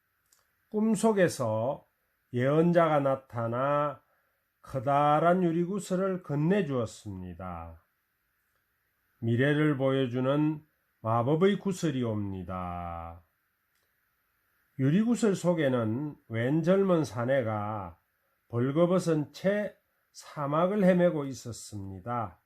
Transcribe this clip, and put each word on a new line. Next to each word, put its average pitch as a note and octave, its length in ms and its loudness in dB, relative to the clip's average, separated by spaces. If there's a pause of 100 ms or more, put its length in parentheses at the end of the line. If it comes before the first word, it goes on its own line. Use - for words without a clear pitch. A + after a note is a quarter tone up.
(680)
꿈속에서 F3+ 1160 0 (480)
예언자가 D#3 680 4
나타나 C3+ 1000 -2 (580)
커다란 D3 840 2
유리구슬을 F#3 800 -2
건네주었습니다. F#2+ 1600 -4 (1400)
미래를 C#3+ 560 2
보여주는 C3+ 840 0 (400)
마법의 D3+ 600 2
구슬이옵니다. F#2 1600 -6 (1600)
유리구슬 G3+ 580 2
속에는 C#3 800 0 (120)
웬 B2+ 340 0
젊은 F3+ 420 2
사내가 G#2+ 920 -4 (520)
벌거벗은 D#3+ 840 0
채 G3+ 420 -4 (380)
사막을 E3 720 -2
헤매고 F3 420 4
있었습니다. G#2+ 1200 -10